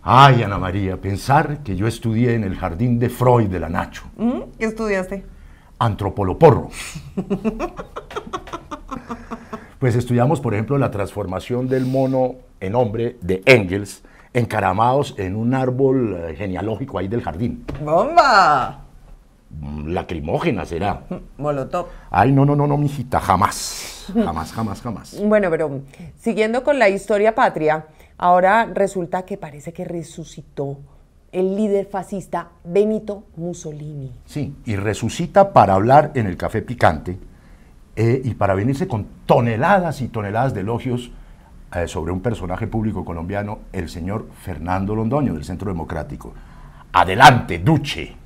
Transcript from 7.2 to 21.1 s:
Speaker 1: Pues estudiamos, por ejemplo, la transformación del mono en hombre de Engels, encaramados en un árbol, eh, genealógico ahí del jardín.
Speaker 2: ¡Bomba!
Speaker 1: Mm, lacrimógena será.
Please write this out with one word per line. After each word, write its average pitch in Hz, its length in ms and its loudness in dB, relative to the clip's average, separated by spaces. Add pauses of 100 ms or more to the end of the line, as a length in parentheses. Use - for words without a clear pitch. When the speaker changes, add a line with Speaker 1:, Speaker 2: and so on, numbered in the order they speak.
Speaker 1:
Pues 120 160 2
estudiamos, 123 460 2
por 113 120 -2
ejemplo, 110 240 -2
la 113 140 0
transformación 101 800 -6
del 131 160 0
mono 131 500 0 (240)
en 98 160 -6
hombre 117 460 0
de 92 240 -2
Engels, 101 580 4 (300)
encaramados 117 840 2
en 98 200 -4
un 117 160 0
árbol, 131 640 2
eh, 82 180 -8
genealógico 95 640 -6
ahí 95 80 -4
del 113 140 -2
jardín. 87 440 -6 (160)
Speaker 2:
¡Bomba! 175 1000 4 (680)
Speaker 1:
Mm, 76 420 -8
lacrimógena 90 720 -4
será. 90 380 -4 (340)